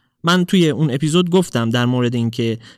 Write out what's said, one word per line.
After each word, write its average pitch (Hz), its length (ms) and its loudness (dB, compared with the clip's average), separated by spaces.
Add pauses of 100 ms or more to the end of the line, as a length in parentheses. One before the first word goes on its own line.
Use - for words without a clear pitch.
(240)
من 180 200 2
توی 175 240 2
اون 143 220 0
اپیزود 156 400 0
گفتم 123 400 0
در 123 160 0
مورد 123 280 0
اینکه 117 440 -2 (200)